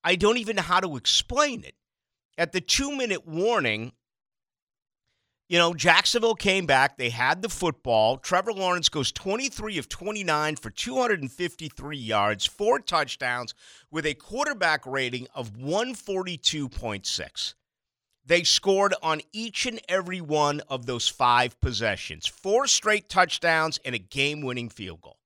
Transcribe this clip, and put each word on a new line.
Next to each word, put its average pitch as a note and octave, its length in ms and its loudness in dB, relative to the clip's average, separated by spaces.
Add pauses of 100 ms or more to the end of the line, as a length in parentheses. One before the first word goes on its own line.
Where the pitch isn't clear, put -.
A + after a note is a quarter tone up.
I F3+ 120 4
don't G#3 220 4
even G#3+ 200 -4
know F3+ 60 -2
how F3+ 160 2
to E3+ 180 -4
explain B3+ 640 0
it. - 120 -20 (640)
At E3 140 -2
the F#3 100 -2
two-minute C4 680 -2
warning, D#3 680 0 (1600)
you E3+ 100 2
know, E3+ 140 4
Jacksonville F3+ 640 4
came F#3+ 300 0
back. C3+ 320 4
They B2 120 -2
had B2+ 320 0
the A3 80 -6
football. B2+ 680 2
Trevor F#3+ 360 -2
Lawrence F3+ 360 0
goes C#3 220 -2
twenty-three G#3+ 640 -6
of C#3 100 -8
twenty-nine E3 680 -2
for - 160 -14
two B3+ 260 -6
hundred A3 240 0
and C3 100 -8
fifty-three D3+ 680 -8
yards, G#2+ 480 0
four A3+ 340 0
touchdowns, B2 760 0 (380)
with D3+ 140 -4
a D3 100 0
quarterback G#3 720 -2
rating B2+ 480 -4
of A2+ 220 -10
one F#3+ 360 -2
forty-two F#3 760 -4
point G#2+ 360 -6
six. - 500 -6 (720)
They E3+ 180 2
scored G3 600 2
on D#3 180 0 (100)
each A3 340 -6
and A3+ 220 -6
every F#3 340 -2
one D3 480 0
of B2+ 160 -6
those A#2+ 240 -2
five B2 500 4
possessions, G#2+ 680 -4
four A3 420 0
straight G#3+ 420 0
touchdowns E3 720 2
and B2+ 100 -6
a A#2 60 -4
game-winning C3+ 680 -4
field F#2 320 -12
goal. - 240 -20